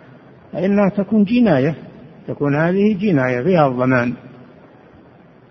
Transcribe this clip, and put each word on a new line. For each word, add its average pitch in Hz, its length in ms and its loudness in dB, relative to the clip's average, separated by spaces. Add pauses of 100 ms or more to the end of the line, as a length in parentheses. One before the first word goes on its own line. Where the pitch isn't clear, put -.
(520)
فإنها 202 360 0
تكون 202 360 0
جناية، 170 500 2 (540)
تكون 143 280 -2
هذه 190 440 0
جناية 131 420 0
فيها 160 260 2
الضمان، 123 460 0 (1400)